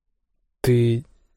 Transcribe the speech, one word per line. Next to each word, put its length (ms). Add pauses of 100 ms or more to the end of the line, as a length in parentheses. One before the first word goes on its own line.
(600)
"Ты 460 (300)